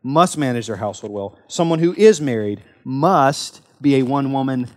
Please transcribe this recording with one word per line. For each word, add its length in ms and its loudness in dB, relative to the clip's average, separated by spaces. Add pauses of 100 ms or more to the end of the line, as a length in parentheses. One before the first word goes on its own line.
must 360 2
manage 300 -2
their 80 -6
household 360 -8
well. 260 -8 (100)
Someone 320 0
who 140 2
is 260 4
married 420 -4 (220)
must 760 0 (220)
be 140 4
a 60 2
one-woman 760 -2